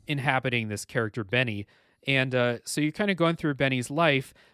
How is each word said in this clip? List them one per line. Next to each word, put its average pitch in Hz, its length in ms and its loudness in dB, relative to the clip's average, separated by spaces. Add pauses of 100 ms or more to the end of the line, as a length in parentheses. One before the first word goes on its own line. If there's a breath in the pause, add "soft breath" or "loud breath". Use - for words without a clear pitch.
inhabiting 127 600 0
this 104 180 -6
character, 113 380 -4
Benny, 107 420 -2 (400 soft breath)
and, 131 300 0
uh, 120 280 2
so - 160 -4
you're 151 120 2
kinda 202 240 0
going 170 220 2
through 147 180 -2
Benny's 131 340 0
life, 143 460 2 (180 soft breath)